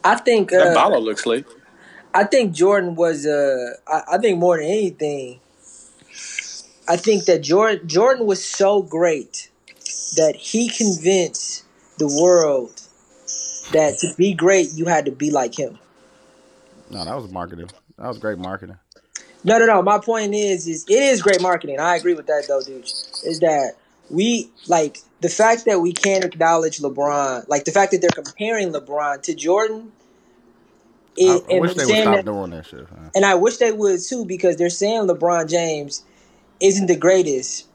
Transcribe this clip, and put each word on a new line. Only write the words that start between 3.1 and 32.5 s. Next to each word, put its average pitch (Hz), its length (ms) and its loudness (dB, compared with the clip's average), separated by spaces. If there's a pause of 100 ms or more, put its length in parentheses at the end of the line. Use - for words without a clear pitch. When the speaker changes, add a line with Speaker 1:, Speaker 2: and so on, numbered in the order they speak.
Speaker 1:
uh, 139 480 0 (120)
I, 156 280 -2
I 185 40 0
think 208 200 2
more 175 200 4
than 151 80 -4
anything, 147 760 -4 (1500)
I 170 80 2
think 185 300 0
that 160 160 4
Jordan, 185 440 0
Jordan 226 400 2
was 190 180 -2
so 196 380 0
great 160 680 -4 (680)
that 156 200 4
he 233 320 -2
convinced 185 960 -2 (340)
the 156 100 0 (120)
world 156 520 4 (1000)
that 156 280 2
to 170 180 -4
be 190 160 2
great, 170 400 2
you 160 120 -6
had 160 200 0
to 139 60 -4
be 143 180 -4
like 131 280 -2
him. 120 200 -8 (1120)
Speaker 3:
No, 95 140 -12
that 87 120 -8
was 113 140 -12
marketing. 87 400 -12 (260)
That - 120 -12
was 117 100 -10
great 107 200 -6
marketing. 92 380 -10 (680)
Speaker 1:
No, 220 140 4
no, 226 80 6
no. 208 160 6
My 202 160 4
point 208 360 -2
is, 196 320 -2
is 160 220 -8
it 220 140 6
is 262 200 2
great 185 180 4
marketing. 170 400 -2
I 175 160 2
agree 170 180 0
with 151 120 -8
that, 147 220 -2
though, 139 120 0
dude. 135 240 -14
Is - 560 -10
that 151 360 2 (340)
we, 208 400 -2 (160)
like, 160 320 0 (240)
the 170 80 -2
fact 226 340 2
that 202 160 2
we 175 140 0
can't 190 300 0
acknowledge 165 560 0
LeBron, 139 680 -4
like, 143 160 -2
the 160 60 -4
fact 196 220 2
that 180 100 0
they're 175 80 4
comparing 208 600 -6
LeBron 143 500 -6
to 165 120 -8
Jordan, 214 580 -2 (1200)
it, 180 320 4
Speaker 3:
I, - 40 0
I - 20 2
Speaker 1:
and 185 80 2
Speaker 3:
wish 175 80 0
Speaker 1:
I'm 185 80 -8
Speaker 3:
they - 60 -2
would - 80 0
Speaker 1:
saying 214 100 2
Speaker 3:
stop 208 140 2
Speaker 1:
that, 190 100 0
Speaker 3:
doing 98 240 -6